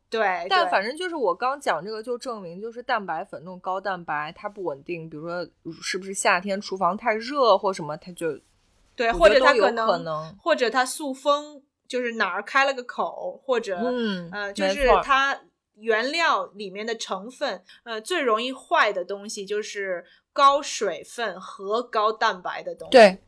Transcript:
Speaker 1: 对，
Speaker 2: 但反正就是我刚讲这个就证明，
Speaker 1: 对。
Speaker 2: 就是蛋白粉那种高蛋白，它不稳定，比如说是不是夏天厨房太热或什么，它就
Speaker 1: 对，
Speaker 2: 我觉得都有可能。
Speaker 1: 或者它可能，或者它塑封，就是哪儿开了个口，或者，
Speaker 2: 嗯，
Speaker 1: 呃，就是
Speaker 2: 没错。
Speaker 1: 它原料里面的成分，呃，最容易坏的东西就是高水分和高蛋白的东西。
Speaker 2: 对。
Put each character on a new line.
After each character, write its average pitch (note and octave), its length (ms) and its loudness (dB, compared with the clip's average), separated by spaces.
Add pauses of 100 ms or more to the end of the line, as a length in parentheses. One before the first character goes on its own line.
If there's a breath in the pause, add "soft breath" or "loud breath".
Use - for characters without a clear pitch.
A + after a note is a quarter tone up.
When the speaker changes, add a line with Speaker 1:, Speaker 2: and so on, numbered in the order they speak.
Speaker 1:
对， F#3 400 0
Speaker 2:
但 E4+ 200 4
反 G3 120 4
正 A#3+ 140 -4
就 F4+ 140 -6
是 E4+ 60 -6
我 G3+ 200 2
刚 C4 240 -2
讲 E3+ 240 0
这 G#3 80 -10
个 A3 100 -10
就 A#3+ 160 -6
证 A#3 240 -10
明， F3 160 -14
Speaker 1:
对。 G3 40 -14
Speaker 2:
就 A3+ 100 -10
是 A#3 100 -14
蛋 A3+ 240 -2
白 E3 160 -4
粉 D#3+ 220 -12
那 F#3 80 -14
种 F3+ 80 -14
高 F#3+ 220 -4
蛋 F#3+ 220 -4
白， D3+ 300 -6
它 - 140 -12
不 G3+ 160 -10
稳 C#3+ 180 -6
定， E3 280 -10
比 E3 80 -12
如 D#3+ 100 -10
说 F3 180 -6 (360)
是 - 160 -8
不 F#3+ 80 -10
是 F#3+ 80 -10
夏 G3 260 2
天 G3 220 -4
厨 F#3+ 160 -8
房 F#3 180 2
太 A3 180 -2
热 A3+ 440 4
或 G3 160 0
什 F#3 100 -8
么， D3+ 140 -8
它 - 160 -18
就 E3 260 -6 (560)
Speaker 1:
对， A3+ 160 0
Speaker 2:
我 A3+ 160 6
觉 D#4 60 10
得 C4+ 80 8
都 C#4+ 140 8
有 A3+ 100 6
可 A#3+ 60 6
能。 A3+ 140 -2
Speaker 1:
或 A3 60 4
者 - 0 -
它 F3 60 4
可 - 60 -
能， D#3+ 340 -8
或 D#4+ 180 2
者 B3 140 2
它 B3+ 160 2
塑 C4+ 280 -6
封， D4 480 -2 (240)
就 B3+ 160 -4
是 A#3+ 120 -4
哪 G#3 160 0
儿 F#3 120 -4
开 C#4 220 2
了 C#4 100 2
个 B3 80 -6
口， F3+ 640 -6
或 A#3+ 140 2
者， G3 240 -4
Speaker 2:
嗯， A3 480 -4
Speaker 1:
呃， G3+ 220 -8
就 G3+ 160 -2
是 C#4 160 0
Speaker 2:
没 - 20 6
错。 G3 160 6
Speaker 1:
它 C4+ 380 0 (360)
原 A3 320 -2
料 D4 360 0 (100)
里 G3+ 140 -10
面 G3+ 180 -10
的 A#3 80 -4
成 G#3 340 -8
分， B3+ 320 -6 (220 soft breath)
呃， A3+ 160 -8
最 D#4+ 220 -4
容 A3+ 200 2
易 C4 120 -6
坏 C4 400 0
的 F3+ 100 -4
东 G3+ 240 -10
西 G#3 180 -10
就 G#3 160 -4
是 G3 440 -8 (260 soft breath)
高 C#4 300 6
水 F#3 420 -6
分 G#3 360 -8
和 G3+ 440 -6
高 A3 300 0
蛋 G#3 280 -2
白 D#3+ 220 -8
的 F3 100 -10
东 D#3+ 140 -16
西。 - 40 -4
Speaker 2:
对。 G#3 260 10 (100)